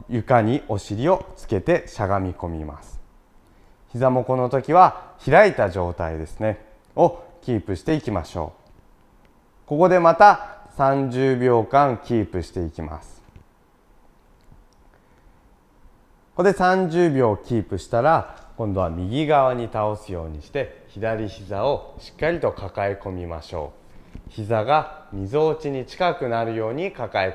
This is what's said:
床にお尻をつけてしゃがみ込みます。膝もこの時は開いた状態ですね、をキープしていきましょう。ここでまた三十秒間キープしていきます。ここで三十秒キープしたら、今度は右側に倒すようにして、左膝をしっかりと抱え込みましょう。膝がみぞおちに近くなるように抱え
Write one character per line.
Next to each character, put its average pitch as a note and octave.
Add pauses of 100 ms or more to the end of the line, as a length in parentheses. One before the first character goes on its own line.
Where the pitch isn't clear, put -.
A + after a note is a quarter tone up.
床 A#2
に A#2
お G#2+
尻 A2
を F#3 (120)
つ -
け -
て E3
し -
ゃ G2+
が G2
み F#2
込 -
み D#2+
ま D2
す。 - (920)
膝 B2+
も B2+
こ B2+
の B2
時 C3
は F3 (120)
開 F3+
い -
た G#2
状 F2
態 D#2+
で D#2
す -
ね、 A2 (320)
を E3+ (200)
キ B2+
ー G2
プ G2
し -
て D#3+
い D#3
き -
ま F2+
し -
ょ E2
う。 -
こ D3
こ F3+
で F3+
ま E3
た - (200)
三 C#3
十 C3
秒 A#2+
間 C#3
キ A#2+
ー G#2+
プ F2+
し -
て F2+
い D#2+
き E2
ま D#2
す。 - (3000)
こ -
こ -
で G3
三 F#3
十 E3+
秒 B2
キ A2+
ー G2
プ F#2+
し -
た A#2
ら、 D3+ (220)
今 G#2+
度 F#2+
は F2
右 F#2+
側 C#3
に A#2+
倒 G#2+
す -
よ E2+
う -
に D2+
し -
て、 -
左 A2
膝 G2
を C3
し -
っ -
か D3+
り E3+
と A2
抱 G2+
え G2+
込 G2
み F2+
ま E2
し -
ょ D2+ (420)
う。 - (100)
膝 G#2+
が D3
み G2
ぞ D3+
お D#3
ち D3
に C3
近 F3
く C3
な A#2
る A2+
よ A2
う A#2+
に F#3
抱 G#2
え F#2